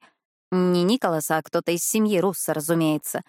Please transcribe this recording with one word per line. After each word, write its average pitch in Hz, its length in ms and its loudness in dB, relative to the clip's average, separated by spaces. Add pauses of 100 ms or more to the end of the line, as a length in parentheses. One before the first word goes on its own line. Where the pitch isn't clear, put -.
(500)
"Не 180 320 2
Николас, 180 480 0
а 156 120 0
кто-то - 280 -2
из 170 140 -2
семьи 208 340 0
Руссо, 170 340 0
разумеется", — 156 760 -2